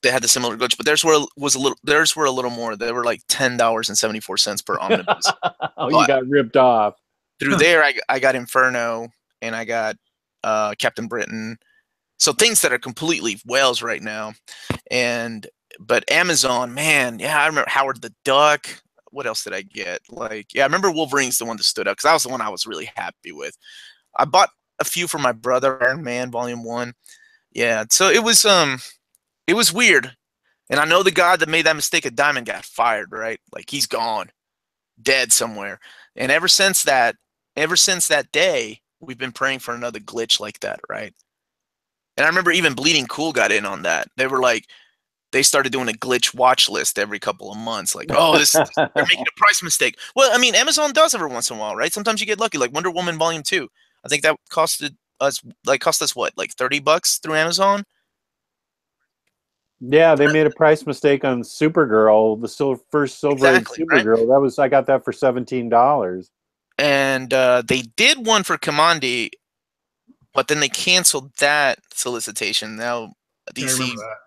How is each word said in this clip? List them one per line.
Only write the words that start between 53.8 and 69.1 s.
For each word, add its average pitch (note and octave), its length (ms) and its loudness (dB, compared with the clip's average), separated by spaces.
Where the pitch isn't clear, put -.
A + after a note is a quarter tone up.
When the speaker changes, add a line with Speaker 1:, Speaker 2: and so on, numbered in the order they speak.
Speaker 1:
I - 40 -16
think D3 140 0
that D#3 140 4
costed D#3 480 -2
us, C#3 220 0
like, C3 140 2
cost - 220 0
us D3 120 -4
what, - 220 -2
like, - 180 -8
thirty C3 240 -2
bucks D3+ 400 0
through D#3+ 160 -6
Amazon? F#3 500 0
Speaker 2:
Yeah, D#3 340 6
they C#3+ 140 4
made D#3 180 4
a D3 40 4
price D#3 360 2
mistake C#3+ 380 0
on B2+ 180 0
Supergirl, A2 960 4
the A#2 60 -8
sil-, C3+ 320 -2
first C#3+ 280 -2
Silver C3+ 360 4
Age B2 80 4
Speaker 1:
Exactly, G#2+ 280 -8
right? - 160 4
Speaker 2:
Supergirl. A2+ 260 4
That C3+ 80 6
was, C3+ 200 0
I C#3 80 4
got C#3 180 2
that C3+ 180 0
for C#3+ 80 -6
seventeen B2 560 -2
dollars. A2+ 640 2
Speaker 1:
And, C3+ 560 0
uh, B2 320 4
they B2+ 160 0
did B3+ 280 2
one A3 200 2
for E3 120 -2
Kamandi, D3 760 0